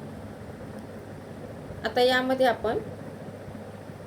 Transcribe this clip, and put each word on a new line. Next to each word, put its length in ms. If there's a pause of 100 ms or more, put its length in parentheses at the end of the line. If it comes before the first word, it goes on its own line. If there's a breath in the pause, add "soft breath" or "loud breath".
(1800)
आता 160
यामध्ये 460
आपण 320 (1300)